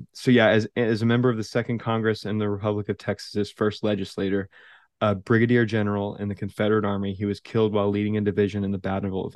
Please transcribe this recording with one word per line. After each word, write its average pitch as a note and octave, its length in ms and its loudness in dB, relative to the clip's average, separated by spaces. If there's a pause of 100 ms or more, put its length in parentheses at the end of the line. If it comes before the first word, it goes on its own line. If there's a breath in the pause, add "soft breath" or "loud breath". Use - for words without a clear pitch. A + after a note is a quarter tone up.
(140)
so, - 160 -2
yeah, A#2 200 8
as, A2 260 4
as A2+ 260 0
a A2+ 60 2
member B2 240 4
of A2+ 60 -2
the A2 60 -6
Second A#2 360 -4
Congress A2 460 -2
and G#2+ 140 -2
the G#2 80 0
Republic G#2 420 -2
of G2+ 100 -6
Texas's - 520 -4
first G#2+ 320 -2
legislator, G2 640 -2 (540 soft breath)
a G#2 140 2
brigadier A#2+ 500 2
general G#2 520 -2
in G2+ 120 -6
the G2 60 -6
Confederate G#2+ 500 0
Army, G2 280 -2
he F#2+ 120 -4
was G2+ 140 -2
killed A2 340 0
while G#2 160 2
leading G#2 260 0
a G#2+ 60 0
division G2+ 420 0
in G2 80 -2
the G2 60 -2
Battle F#2+ 480 -4
of - 100 -12